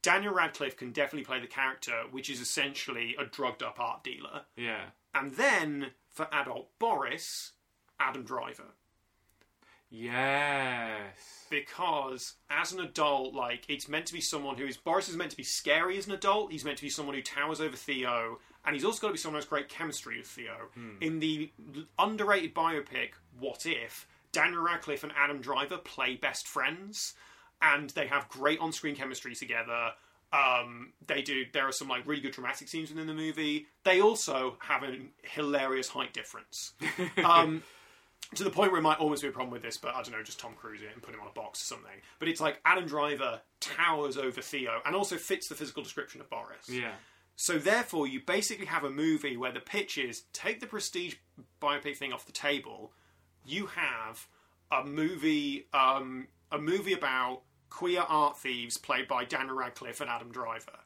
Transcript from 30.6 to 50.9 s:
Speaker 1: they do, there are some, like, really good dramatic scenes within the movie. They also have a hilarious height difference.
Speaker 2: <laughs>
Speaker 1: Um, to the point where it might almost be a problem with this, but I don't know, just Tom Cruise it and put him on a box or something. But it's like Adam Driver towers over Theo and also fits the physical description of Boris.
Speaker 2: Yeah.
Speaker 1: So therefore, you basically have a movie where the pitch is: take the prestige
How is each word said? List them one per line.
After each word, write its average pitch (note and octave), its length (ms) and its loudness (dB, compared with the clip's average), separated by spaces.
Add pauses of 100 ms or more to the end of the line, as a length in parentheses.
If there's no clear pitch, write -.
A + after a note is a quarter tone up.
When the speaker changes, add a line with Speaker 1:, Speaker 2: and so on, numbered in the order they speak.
Speaker 1:
they C#3+ 160 0
do, C3+ 300 0
there C3+ 160 2
are C3+ 60 0
some, C3+ 160 -4
like, B2 180 -2
really D3 140 0
good C3+ 100 -4
dramatic B2+ 380 -6
scenes D#3+ 200 -4
within D#3 180 -6
the D#3 60 -4
movie. D3+ 540 -2 (160)
They F#3 180 8
also C3+ 580 4
have C3+ 240 0
a C3 160 -6 (240)
hilarious C3+ 680 0
height - 240 -4
difference. - 640 -10
Speaker 2:
<laughs> F3 480 0
Speaker 1:
Um, E3 380 6 (720)
to G3 100 0
the F#3+ 40 4
point F#3+ 220 6
where F3 80 4
it D#3+ 40 0
might D#3 160 6
almost D3+ 240 2
be C#3+ 40 -2
a C#3 40 -2
problem B2+ 200 -4
with A#2+ 100 -8
this, A#2 140 -8
but B2 180 -4
I B2+ 80 -2
don't A#2+ 120 -8
know, A2 100 -6
just - 160 -12
Tom A#2 140 -10
Cruise G#2+ 280 -14
it G#2+ 120 -12
and A#2 80 -18
put - 120 -14
him G#2+ 60 -12
on G#2 80 -12
a G2+ 40 -14
box - 300 -8
or - 40 -4
something. G2+ 260 -8 (260)
But D#3+ 120 0
it's E3 100 0
like D3+ 240 2
Adam F3 220 8
Driver C#3 560 0 (180)
towers D#3 580 2
over C3 240 -2
Theo A#2+ 440 -2
and D3+ 100 0
also F#3+ 220 0
fits - 320 -4
the D#3 60 -8
physical C#3+ 280 -8
description - 380 -10
of - 80 -20
Boris. G#2+ 400 -10
Speaker 2:
Yeah. B2 240 -4 (420)
Speaker 1:
So - 220 2
therefore, E3+ 500 4
you C3 180 -2
basically G3+ 420 0
have D#3+ 180 0
a C#3 40 0
movie D3 460 2
where B2 160 -2
the B2 80 -6
pitch G3+ 380 -2
is: B2+ 340 -4
take A3 300 -4
the A#3+ 60 -10
prestige F#3 480 -4 (460)